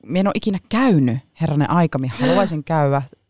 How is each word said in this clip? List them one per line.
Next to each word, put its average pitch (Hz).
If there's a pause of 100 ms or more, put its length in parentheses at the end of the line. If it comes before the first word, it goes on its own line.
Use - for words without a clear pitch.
mie 170
en 196
oo 196
ikinä 202 (100)
käynyt, 160 (220)
herranen 151
aika, 165
mie 131 (100)
haluaisin 240
<gasps> 170
käydä. 139 (280)